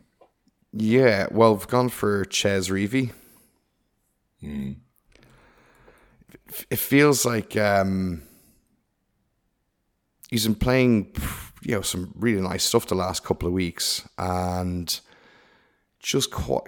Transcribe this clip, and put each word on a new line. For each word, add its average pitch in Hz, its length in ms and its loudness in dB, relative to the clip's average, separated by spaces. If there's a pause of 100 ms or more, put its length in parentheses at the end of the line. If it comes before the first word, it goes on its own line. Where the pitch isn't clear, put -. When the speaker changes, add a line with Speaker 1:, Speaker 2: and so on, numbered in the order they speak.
(720)
Speaker 1:
Yeah, 110 580 4
well, 110 240 6
we've 98 140 -8
gone 123 220 2
for 101 360 0
Ches 98 420 0
Reavie. 104 440 0 (1300)
Speaker 2:
Hmm. 71 320 -8 (1800)
Speaker 1:
F-, - 220 -14
it 107 80 -4
feels 139 480 4
like, 113 300 -2
um, 95 640 0 (2000)
he's 110 160 -2
been 110 80 2
playing, 123 600 2 (480)
you - 120 -2
know, 95 80 -2
some 90 340 -6
really 104 240 0
nice - 240 -2
stuff - 220 2
the - 80 -2
last 92 300 -4
couple 85 240 -2
of 90 60 -2
weeks, - 520 -4 (120)
and 90 800 -4 (1000)
just - 300 -2
qu-, - 380 -4